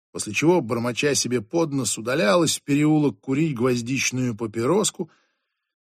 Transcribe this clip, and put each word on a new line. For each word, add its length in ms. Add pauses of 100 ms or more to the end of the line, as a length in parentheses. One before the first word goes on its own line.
(120)
после 220
чего, 280
бормоча 520
себе 280
под 320
нос, 240
удалялась 600
в 60
переулок 560
курить 360
гвоздичную 800
папироску 760 (840)